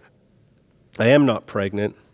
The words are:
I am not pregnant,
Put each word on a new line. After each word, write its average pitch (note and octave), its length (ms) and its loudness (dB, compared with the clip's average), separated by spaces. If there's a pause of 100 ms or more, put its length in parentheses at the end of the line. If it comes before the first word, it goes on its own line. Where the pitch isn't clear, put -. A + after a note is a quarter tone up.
(1000)
I A2+ 80 0
am C#3+ 180 6
not A2+ 200 -2
pregnant, G2+ 500 -4 (180)